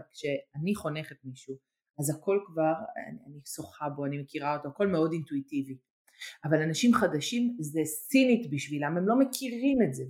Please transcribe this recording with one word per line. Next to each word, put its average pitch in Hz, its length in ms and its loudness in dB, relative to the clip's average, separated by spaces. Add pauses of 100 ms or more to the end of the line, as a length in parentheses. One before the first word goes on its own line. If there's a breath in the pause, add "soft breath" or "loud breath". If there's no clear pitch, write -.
(120)
כשאני 151 640 -4
חונכת 156 500 -6
מישהו, 131 300 -12 (440)
אז 147 120 -2
הכל 196 360 0
כבר, 160 260 2 (360)
אני, - 180 -12
אני 143 140 -18 (140)
שוחה 151 340 -10
בו, 143 180 -6
אני 143 120 -4
מכירה 143 380 -4
אותו, 147 120 -8
הכל 202 180 -2
מאוד 160 260 2
אינטואיטיבי. 139 680 -6 (680 loud breath)
אבל 151 180 4
אנשים 165 320 4
חדשים, 233 680 0
זה 151 240 -2
סינית 247 680 4
בשבילם, 143 460 -2
הם 185 120 2
לא 240 100 6
מכירים 262 640 2
את 139 120 2
זה, 131 160 -6